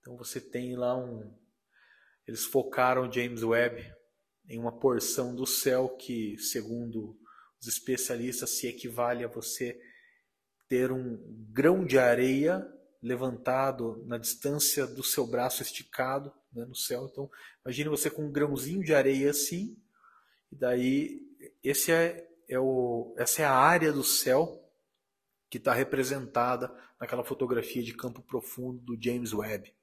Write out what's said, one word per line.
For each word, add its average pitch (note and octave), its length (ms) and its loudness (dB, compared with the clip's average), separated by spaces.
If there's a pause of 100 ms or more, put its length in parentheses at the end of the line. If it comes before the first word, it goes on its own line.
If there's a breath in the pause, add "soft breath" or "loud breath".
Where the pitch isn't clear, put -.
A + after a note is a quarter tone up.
Então B2 160 -18
você B2 240 -10
tem B2 340 -8
lá B2 220 0
um, A2+ 340 -10 (960 soft breath)
eles A2+ 160 -6
focaram B2+ 640 2
o A#2 40 -8
James A#2+ 320 -4
Webb A#2 500 0 (560)
em A2+ 100 -10
uma A#2 120 -4
porção B2 640 0
do B2+ 120 -4
céu C3 440 2
que, A2 500 -6
segundo A2+ 760 -6 (460 loud breath)
os A#2+ 60 -12
especialistas, B2 840 -4
se - 180 -4
equivale A#2+ 560 -2
a A#2 40 -4
você A#2 520 -6 (880 loud breath)
ter B2+ 240 2
um B2+ 260 -4 (340)
grão E3+ 340 6
de C3 140 8
areia C3 680 4 (340)
levantado B2+ 1040 -2
na A#2+ 100 -4
distância C#3+ 680 0
do B2+ 160 -10
seu B2+ 240 0
braço B2 340 0
esticado, C#3 720 -4 (180)
né, A#2+ 140 -10
no C3+ 100 -16
céu. C3 360 -4
Então, C#3 180 -8 (340 loud breath)
imagine C3+ 260 -4
você D3 200 0
com D3+ 160 -6
um D3 60 -6
grãozinho C#3+ 520 -2
de D#3 100 2
areia C3+ 360 4
assim, E3+ 480 -4 (720 soft breath)
e - 40 -20
daí B2+ 680 0 (420)
esse C#3 280 2
é, E3+ 360 2 (200)
é B2+ 120 0
o, B2 580 0
essa B2 260 2
é - 20 4
a C#3 80 6
área D#3 400 8
do C3+ 100 0
céu - 640 2 (840)
que A#2+ 100 -8
tá B2+ 140 2
representada B2+ 1000 0 (260 loud breath)
naquela - 240 -2
fotografia B2 600 -2
de A#2 100 -8
campo B2 280 -8
profundo B2+ 580 -6
do A#2+ 220 -8
James A#2+ 320 -2
Webb. G#2+ 500 -4